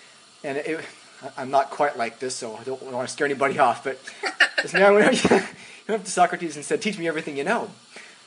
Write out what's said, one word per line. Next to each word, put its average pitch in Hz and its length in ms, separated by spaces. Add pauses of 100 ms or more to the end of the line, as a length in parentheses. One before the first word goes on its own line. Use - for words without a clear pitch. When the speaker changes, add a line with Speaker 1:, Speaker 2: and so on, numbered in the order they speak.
(420)
Speaker 1:
and 143 160
it... 160 260 (540)
I'm 131 120
not 139 200
quite 143 260
like 117 220
this, 127 180
so 113 180
I 113 100
don't 131 180
wanna 127 260
scare - 160
anybody 139 340
off, 127 240
but 135 160 (340)
Speaker 2:
<laughs> - 300
Speaker 1:
this - 120
man 196 180
went 208 140
up, 254 80
<laughs> 202 260
he - 500
went 214 100
up 190 40
to - 60
Socrates 175 460
and 147 100
said, 147 160
"Teach 208 160
me 165 100
everything 156 300
you 139 60
know." 180 260 (560)